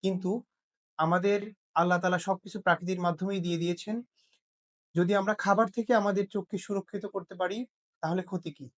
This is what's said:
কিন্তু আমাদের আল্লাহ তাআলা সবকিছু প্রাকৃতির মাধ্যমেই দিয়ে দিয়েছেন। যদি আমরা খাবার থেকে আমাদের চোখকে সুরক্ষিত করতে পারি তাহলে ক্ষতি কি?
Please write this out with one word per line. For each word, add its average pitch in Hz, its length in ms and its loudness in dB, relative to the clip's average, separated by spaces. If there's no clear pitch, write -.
কিন্তু 185 280 0
আমাদের 180 400 4
আল্লাহ 175 220 4
তাআলা 180 260 2
সবকিছু 196 380 -4
প্রাকৃতির 180 400 2
মাধ্যমেই 185 400 -2
দিয়ে 170 180 0
দিয়েছেন। 175 320 -4
যদি 175 240 2
আমরা 196 140 0
খাবার 202 320 4
থেকে 233 160 -2
আমাদের 202 320 0
চোখকে 196 320 -4
সুরক্ষিত 202 400 -6
করতে 185 260 -8
পারি 185 160 -2
তাহলে 175 280 0
ক্ষতি 170 280 -6
কি? 139 80 -14